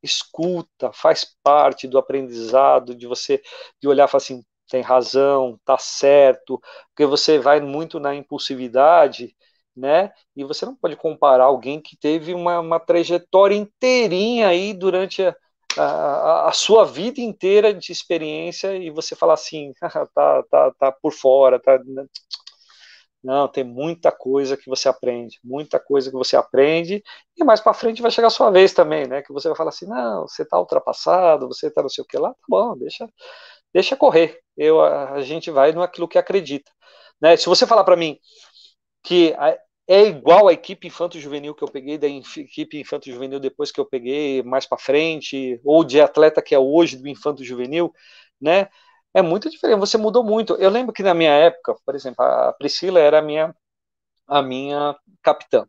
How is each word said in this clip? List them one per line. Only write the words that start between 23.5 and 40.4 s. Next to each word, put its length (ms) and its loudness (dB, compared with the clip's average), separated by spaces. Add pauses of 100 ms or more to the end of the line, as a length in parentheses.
muita 480 -4
coisa 460 -4
que 100 -20
você 220 -2
aprende, 540 -6
muita 360 -6
coisa 300 -2
que 80 -14
você 180 -4
aprende, 680 0 (340)
e 60 -2
mais 180 4
pra 120 2
frente 280 -6
vai 80 0
chegar 180 2
a 40 4
sua 180 2
vez 240 6
também, 340 0
né? 140 -8
Que 100 -20
você 160 -6
vai 80 -2
falar 140 -6
assim, 160 -16
"Não, 420 -6
você 160 -10
tá 160 -2
ultrapassado, 880 0
você 220 -8
tá 140 -4
não 60 -6
sei 140 -12
o 40 -16
que 100 -10
lá", 140 -4
tá 60 -20 (120)
bom, 280 0
deixa, 300 -12 (640)
deixa 220 0
correr. 440 2 (180)
Eu, 240 4
a, 320 0
a 80 -6
gente 300 -10
vai 200 4
no 120 -4
aquilo 240 -8
que 100 -2
acredita, 540 -4 (500)
né? 160 6
Se 100 -2
você 200 4
falar 160 4
pra 120 6
mim 240 -6 (840)
que 340 2
a, 200 -2 (300)
é 200 8
igual 400 6